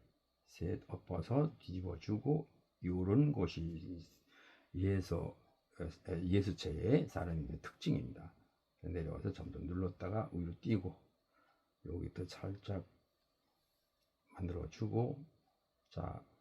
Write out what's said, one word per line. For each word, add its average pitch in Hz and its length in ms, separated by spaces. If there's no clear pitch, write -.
셋. - 400
엎어서 123 680
뒤집어주고 107 920
요런 95 480
곳이 85 720
예수, 87 600
에, 87 200
예수체의 95 800
사람 82 300
인변 78 220
특징입니다. - 720
내려와서 80 520
점점 - 340
눌렀다가 92 680
위로 87 280
뛰고 92 380
여기 87 280
또 95 120
살짝 98 580
만들어주고, 104 880
자, - 340